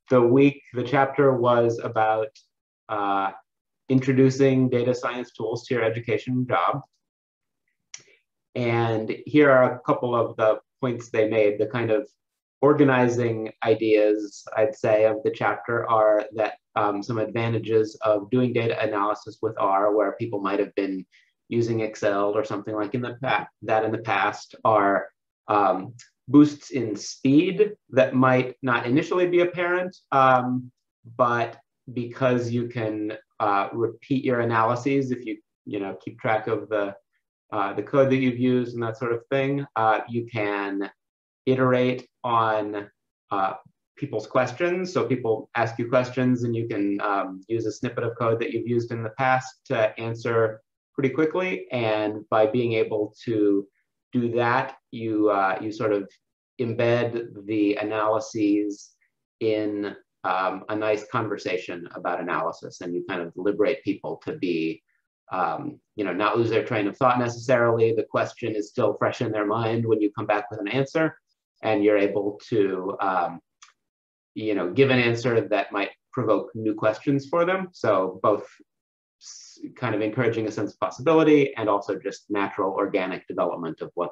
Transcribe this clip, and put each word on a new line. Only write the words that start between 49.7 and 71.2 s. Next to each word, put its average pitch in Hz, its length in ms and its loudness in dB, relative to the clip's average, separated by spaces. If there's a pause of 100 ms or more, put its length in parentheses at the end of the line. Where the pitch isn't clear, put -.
answer 113 640 -2 (320)
pretty 135 160 0
quickly. 180 640 -2
And 107 580 -2
by 110 160 4
being 117 280 0
able 110 420 -2 (100)
to 104 400 2 (460)
do 117 220 -2
that, 120 440 0 (140)
you, 110 380 0
uh, 95 320 2
you 107 100 -8
sort 107 220 -2
of 98 160 -2 (520)
embed 117 840 -2
the 104 300 2
analyses 107 1160 0 (480)
in, 104 560 -2 (300)
um, 92 420 -2
a 107 80 -4
nice 107 320 0
conversation 95 880 -6
about 90 240 -6
analysis, 85 600 -6
and 87 120 -8
you 87 140 -6
kind 90 140 -4
of 85 160 -10
liberate 95 480 0
people 80 400 -6
to - 80 -6
be, 80 500 -4 (480)
um, 82 480 -4 (160)
you 104 80 -4
know, 92 80 -2
not 104 260 0
lose 113 120 2
their 107 160 0
train 104 220 -2
of 98 100 -6
thought 127 220 4
necessarily. 117 720 2
The 107 100 -2
question 113 500 -4
is 104 160 -6
still 104 280 0
fresh 117 240 -2
in 110 100 -2
their 107 140 -2
mind 113 400 0
when 107 160 2
you 104 100 0
come 107 140 -8
back 104 260 -2
with 107 80 -10
an 101 80 -6
answer, 139 500 0 (460)